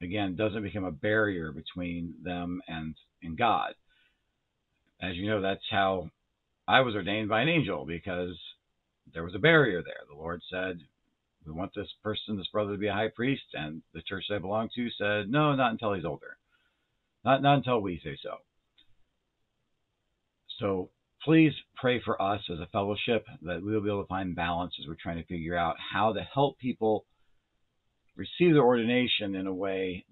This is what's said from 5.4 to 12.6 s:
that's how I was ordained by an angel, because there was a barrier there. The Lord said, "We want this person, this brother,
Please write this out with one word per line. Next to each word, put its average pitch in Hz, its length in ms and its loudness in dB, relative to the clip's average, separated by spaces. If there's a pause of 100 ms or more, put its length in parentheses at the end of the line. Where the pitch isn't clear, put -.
that's 95 260 -2
how 95 400 2 (600)
I 123 140 8
was 120 120 0
ordained 104 340 0
by 110 140 4
an 147 60 4
angel, 101 360 2
because 90 540 -4 (760)
there 82 120 -6
was 90 100 -8
a 101 60 -6
barrier 131 420 6
there. - 140 -12 (120)
The 71 60 -20
Lord 82 340 -8
said, 92 300 -4 (680)
"We 78 60 -12
want 80 240 -6
this 98 180 -8 (120)
person, 107 320 -4
this 90 160 -6
brother, 104 180 -2